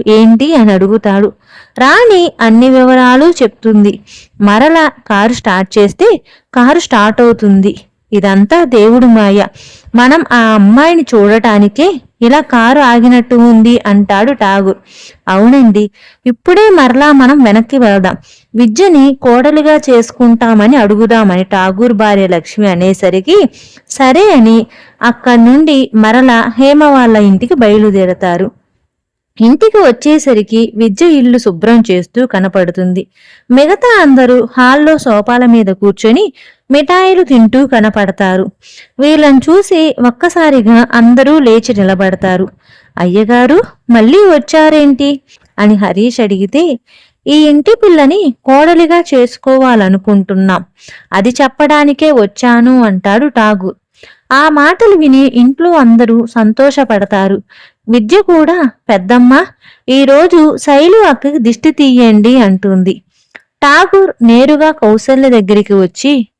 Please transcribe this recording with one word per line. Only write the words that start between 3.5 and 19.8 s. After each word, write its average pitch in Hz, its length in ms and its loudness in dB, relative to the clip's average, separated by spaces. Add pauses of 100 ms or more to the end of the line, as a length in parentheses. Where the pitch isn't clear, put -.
మరలా 277 500 0 (160)
కారు 214 260 -2
స్టార్ట్ 190 440 -4
చేస్తే 294 440 0 (320)
కారు 262 260 0
స్టార్ట్ 214 420 -2
అవుతుంది. 208 540 0 (380)
"ఇదంతా 202 500 0
దేవుడు 240 420 2
మాయ, 208 400 2 (500)
మనం 262 360 0
ఆ 247 60 0
అమ్మాయిని 233 680 2 (100)
చూడటానికే 214 880 0 (200)
ఇలా 247 180 2
కారు 254 400 0
ఆగినట్టు 240 560 0
ఉంది" 233 500 2
అంటాడు 202 480 -2
ఠాగూర్. 196 440 -4 (500)
"అవునండి, 208 640 0 (340)
ఇప్పుడే 359 440 0
మరలా 285 420 2
మనం 269 320 2
వెనక్కి 226 340 0
వెళ్దాం, 202 380 0 (400)
విద్యని 269 640 0
కోడలుగా 294 540 0
చేసుకుంటామని 233 1040 0